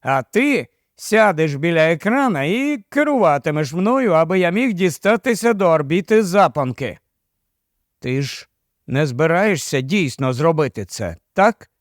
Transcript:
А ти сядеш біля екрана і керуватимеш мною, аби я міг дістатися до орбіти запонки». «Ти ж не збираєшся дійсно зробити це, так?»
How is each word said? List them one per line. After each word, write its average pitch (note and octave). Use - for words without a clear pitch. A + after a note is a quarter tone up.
А C3
ти A#3+
сядеш E3+
біля D#3+
екрана G3+
і B3
керуватимеш D#3+
мною, G#3+
аби E3
я F3
міг A3+
дістатися G3+
до G3
орбіти E3
запонки». C#3+
«Ти C3
ж -
не C3+
збираєшся D#3+
дійсно C3+
зробити D3
це, E2+
так?» G#3